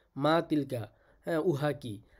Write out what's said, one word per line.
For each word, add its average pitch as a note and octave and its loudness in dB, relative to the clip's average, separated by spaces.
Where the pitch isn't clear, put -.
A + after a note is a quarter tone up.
মা D3+ 4
তিলকা, C3+ -2
হ্যাঁ, E3+ 0
উহা D3+ 2
কি? B2+ -10